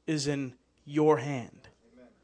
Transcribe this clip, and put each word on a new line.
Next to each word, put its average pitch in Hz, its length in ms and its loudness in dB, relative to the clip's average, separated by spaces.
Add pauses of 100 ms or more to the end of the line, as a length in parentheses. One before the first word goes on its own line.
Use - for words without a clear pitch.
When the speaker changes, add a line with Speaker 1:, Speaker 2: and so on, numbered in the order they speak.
Speaker 1:
is 147 200 -4
in 139 280 -6 (320)
your 151 320 4
hand. 127 500 -8 (240)
Speaker 2:
Amen. - 160 -20 (160)